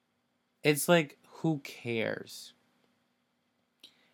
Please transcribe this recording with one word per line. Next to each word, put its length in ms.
it's 240
like, 300
who 160
cares? 920